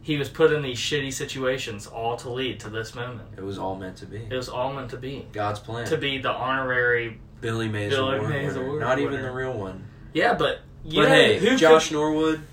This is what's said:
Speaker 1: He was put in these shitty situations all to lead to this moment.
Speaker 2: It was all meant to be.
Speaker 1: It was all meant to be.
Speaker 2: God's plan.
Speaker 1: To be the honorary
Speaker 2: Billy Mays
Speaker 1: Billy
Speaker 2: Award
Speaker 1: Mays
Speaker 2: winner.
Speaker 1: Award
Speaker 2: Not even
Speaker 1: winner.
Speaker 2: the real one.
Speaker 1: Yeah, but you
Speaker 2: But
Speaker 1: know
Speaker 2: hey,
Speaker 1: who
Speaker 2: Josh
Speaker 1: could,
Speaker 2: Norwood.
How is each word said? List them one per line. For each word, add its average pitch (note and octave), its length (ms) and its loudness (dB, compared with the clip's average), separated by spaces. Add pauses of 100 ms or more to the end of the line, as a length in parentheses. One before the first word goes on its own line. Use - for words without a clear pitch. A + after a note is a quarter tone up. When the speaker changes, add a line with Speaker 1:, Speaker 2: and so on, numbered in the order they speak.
Speaker 1:
He D3+ 160 -2
was C3+ 120 -2
put D#3 220 6
in D3 120 0
these B2 160 -6
shitty C#3 340 -2
situations B2+ 720 -4
all A#2 300 -4
to C3 120 -10
lead A#2+ 320 -6
to G#2+ 80 -12
this A2 260 -8
moment. A#2+ 420 -10
Speaker 2:
It F#2+ 60 -10
was G2 140 -6
all F#2+ 180 -6
meant F#2+ 220 -12
to G2 80 -16
be. F#2+ 120 -12 (120)
Speaker 1:
It B2+ 60 -6
was B2+ 140 -6
all B2+ 240 -4
meant C3 180 -8
to B2+ 60 -10
be. B2+ 360 -10
Speaker 2:
God's G#2 260 -4
plan. A#2 280 -8
Speaker 1:
To D#3 100 2
be C3+ 200 -2
the B2+ 140 -2
honorary B2 880 0 (220)
Speaker 2:
Billy A2+ 260 -2
Mays G#2 240 -2
Speaker 1:
Billy C3 260 0
Speaker 2:
Award - 140 -2
Speaker 1:
Mays C#3+ 220 -2
Speaker 2:
winner. C3 120 -4
Speaker 1:
Award D3 160 -4
Speaker 2:
Not C#3 180 2
even C#3 140 0
Speaker 1:
winner. C3 140 -4
Speaker 2:
the B2+ 40 -6
real B2+ 220 -4
one. F#2+ 320 -8 (280)
Speaker 1:
Yeah, F#3 200 2
but - 260 0 (240)
you D#3+ 180 2
Speaker 2:
But - 80 8
Speaker 1:
know - 60 10
Speaker 2:
hey, A2 240 8
Speaker 1:
who A#3+ 180 4
Speaker 2:
Josh D#3+ 320 8
Speaker 1:
could, D#3 60 -2
Speaker 2:
Norwood. D#3 460 2 (120)